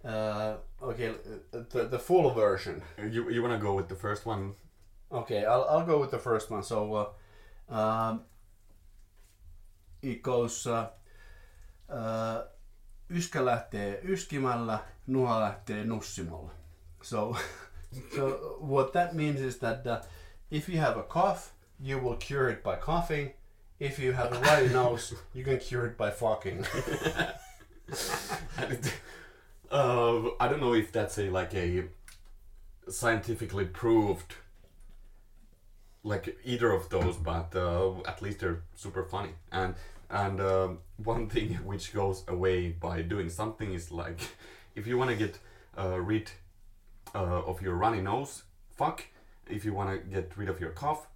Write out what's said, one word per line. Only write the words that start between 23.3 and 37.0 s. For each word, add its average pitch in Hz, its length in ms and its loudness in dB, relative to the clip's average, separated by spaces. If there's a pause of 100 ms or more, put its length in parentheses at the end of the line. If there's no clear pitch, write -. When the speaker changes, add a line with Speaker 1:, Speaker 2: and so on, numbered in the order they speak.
Speaker 1:
If 139 200 -4
you 127 140 2
have 120 200 2
a 120 60 -2
runny 139 340 8
Speaker 2:
<laughs> - 0 -
Speaker 1:
nose, - 420 2 (180)
you 127 100 -8
can 131 160 2
cure 123 280 -2
it 117 100 -6
by 104 140 2
fucking. 101 600 0
<laughs> - 40 -4 (1800)
Speaker 2:
And - 160 -2
it, - 200 -2 (760)
uh, 120 580 4 (100)
I 135 100 4
don't 139 120 2
know 123 140 6
if 107 160 4
that's 117 260 0
a, 101 120 0
like, 90 260 0
a 90 300 2 (1040)
scientifically 107 760 0
proved, 101 680 4 (1700)
like, 104 400 -2
either 120 280 4
of 92 180 2
those, 90 280 2